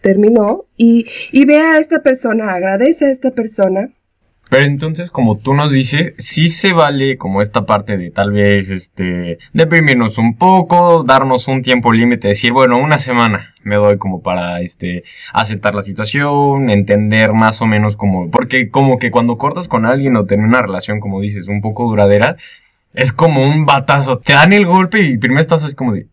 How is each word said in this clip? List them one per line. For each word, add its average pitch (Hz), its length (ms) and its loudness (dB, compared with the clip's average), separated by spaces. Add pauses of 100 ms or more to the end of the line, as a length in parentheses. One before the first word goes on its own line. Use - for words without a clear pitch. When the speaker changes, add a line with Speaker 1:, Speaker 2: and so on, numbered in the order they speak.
Speaker 1:
terminó 208 640 2 (120)
y, 233 280 4 (260)
y 269 140 4
ve 294 140 4
a 320 200 2
esta 311 220 -2
persona, 226 520 -2
agradece 196 520 0
a 277 60 0
esta 262 200 -4
persona. 214 580 -2 (600)
Speaker 2:
Pero 135 160 0
entonces, 156 460 -6
como 107 260 -2
tú 127 160 -4
nos 147 180 0
dices, 135 460 -2
sí 165 320 -2
se 185 240 -2
vale 139 440 0
como 98 240 -4
esta 107 240 -2
parte 104 320 -2
de 87 140 -10
tal 101 200 -2
vez, 101 380 0
este, 90 680 -6 (160)
deprimirnos 147 640 2
un 117 180 0
poco, 175 680 4
darnos 131 440 2
un 135 140 -2
tiempo 123 320 2
límite, 117 340 2
decir, 104 240 0
"Bueno, 127 260 2
una 143 220 0
semana 117 640 -2
me 104 120 -4
doy 104 220 2
como 95 240 -8
para, 87 380 -4
este, 90 440 -10 (280)
aceptar 104 420 -4
la 101 100 -4
situación, 139 840 -2
entender 107 640 2
más 110 300 2
o 113 60 -2
menos 107 280 0
como", 92 340 -4
porque 127 400 -2
como 135 280 2
que 123 140 -4
cuando 120 260 0
cortas 170 320 -6
con 113 160 -2
alguien 131 320 0
o 101 80 0
tener 101 200 0
una 120 180 2
relación, 98 360 -6
como 98 220 -6
dices, 101 260 -8
un 101 140 -4
poco 107 260 -4
duradera, 104 480 2 (580)
es 131 200 0
como 143 340 2
un 151 180 0
batazo. 139 540 0
Te - 140 0
dan 156 180 6
el 202 140 4
golpe 185 360 2
y 135 160 0
primero 127 220 0
estás 156 240 0
así 139 120 -8
como 123 180 -4
de - 200 -8